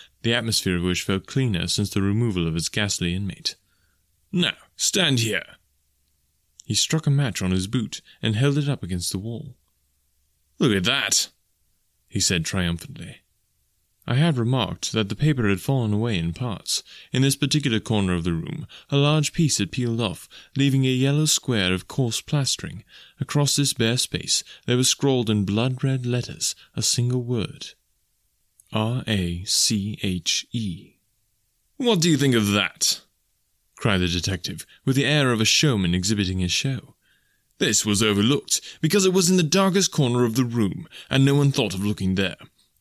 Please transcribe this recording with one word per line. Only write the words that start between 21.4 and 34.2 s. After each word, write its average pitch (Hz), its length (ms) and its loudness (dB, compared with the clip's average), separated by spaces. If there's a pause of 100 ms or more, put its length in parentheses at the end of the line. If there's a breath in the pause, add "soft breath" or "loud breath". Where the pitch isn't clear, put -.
of 92 140 -2
coarse 120 340 -2
plastering. - 600 -4 (380 loud breath)
Across 143 360 0
this 139 160 2
bare 117 260 0
space, - 440 -4 (240 loud breath)
there 123 100 2
was 127 120 2
scrawled 127 420 2
in 104 140 2
blood-red 127 640 -2
letters - 500 -4 (180 loud breath)
a 110 80 -4
single 123 400 0
word. - 520 -4 (1000)
"R 110 340 -2
A 92 380 -2
C 104 580 -2
H 92 480 -2
E." 104 440 -6 (800)
"What 233 240 2
do 170 100 2
you 151 60 4
think 131 180 4
of 107 140 2
that?" - 540 0 (720)
cried 101 220 2
the 90 100 2
detective, 87 580 -4 (180 soft breath)